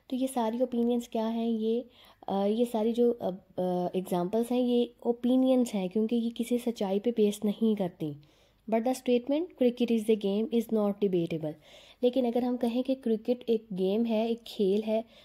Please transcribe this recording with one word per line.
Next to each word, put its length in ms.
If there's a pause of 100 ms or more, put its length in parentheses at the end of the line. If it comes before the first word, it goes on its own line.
(100)
तो 60
ये 100
सारी 360
ओपिनियंस 460
क्या 180
हैं, 220
ये, 400 (400)
अ, 160
ये 200
सारी 280
जो, 200
अ, 180 (280)
अ, 380
एग्जांपल्स 560
हैं 80
ये 340 (120)
ओपिनियंस 680
हैं 140
क्योंकि 280
ये 140
किसी 280
सच्चाई 400
पे 120
बेस 340
नहीं 320
करती। 400 (540)
But 140
the 200
statement, 420 (160)
"Cricket 280
is 160
a 100
game," 320
is 240
not 200
debatable। 640 (480)
लेकिन 240
अगर 180
हम 120
कहें 280
कि 100
क्रिकेट 540
एक 240
गेम 320
है, 240
एक 180
खेल 360
है, 220 (200)